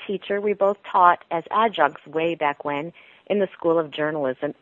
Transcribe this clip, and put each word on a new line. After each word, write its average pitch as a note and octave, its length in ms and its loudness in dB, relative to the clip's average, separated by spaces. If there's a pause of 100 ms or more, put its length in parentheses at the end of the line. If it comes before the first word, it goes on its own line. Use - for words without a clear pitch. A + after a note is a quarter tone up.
teacher. G3+ 340 -4
We G#3 120 0
both G3+ 240 0 (140)
taught F3 380 6
as E3 220 -4
adjuncts F3 560 0
way D#3+ 260 -2
back D3+ 320 -4
when D3 260 -4 (360)
in G3+ 100 0
the G3 160 0
School E3 240 0
of D#3 140 -2
Journalism. D3 720 -4